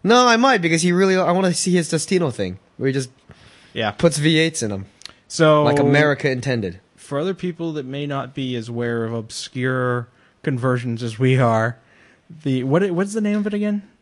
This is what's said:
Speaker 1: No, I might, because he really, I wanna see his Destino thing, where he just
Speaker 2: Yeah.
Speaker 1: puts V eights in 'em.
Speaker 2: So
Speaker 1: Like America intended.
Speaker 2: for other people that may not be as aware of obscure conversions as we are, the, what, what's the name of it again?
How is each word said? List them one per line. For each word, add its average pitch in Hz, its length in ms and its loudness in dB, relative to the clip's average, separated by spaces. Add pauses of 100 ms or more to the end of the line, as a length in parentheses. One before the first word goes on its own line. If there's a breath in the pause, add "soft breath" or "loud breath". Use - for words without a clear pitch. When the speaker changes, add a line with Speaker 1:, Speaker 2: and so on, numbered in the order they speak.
Speaker 1:
No, 247 240 4
I 233 120 6
might, 240 240 4
because 165 180 0
he 180 120 2
really, 190 240 4
I 175 160 2
wanna 185 200 2
see 175 200 -2
his 175 180 0
Destino 165 400 0
thing, 95 280 -6 (200)
where 131 100 -4
he 135 60 0
just 131 160 -6 (640 soft breath)
Speaker 2:
Yeah. 110 200 -2
Speaker 1:
puts 151 260 0
V 156 200 2
eights 160 240 0
in 107 80 -4
'em. 95 140 -8 (440 loud breath)
Speaker 2:
So 151 340 4
Speaker 1:
Like 147 160 2
America 143 520 2
intended. 120 500 -4 (160)
Speaker 2:
for - 220 -8
other 185 160 -4
people 170 400 -8
that 139 120 -8
may 143 200 -8
not 135 280 -8
be 127 200 -6
as 113 140 -8
aware 117 360 -4
of 113 100 -6
obscure 123 920 -4 (340 soft breath)
conversions 123 600 -2
as 110 160 -8
we 131 200 4
are, 117 400 2 (680 soft breath)
the, 127 200 -2
what, 180 260 2
what's 202 240 -2
the 220 60 -2
name 208 180 0
of 208 80 -2
it 208 80 -4
again? 208 280 -2 (200)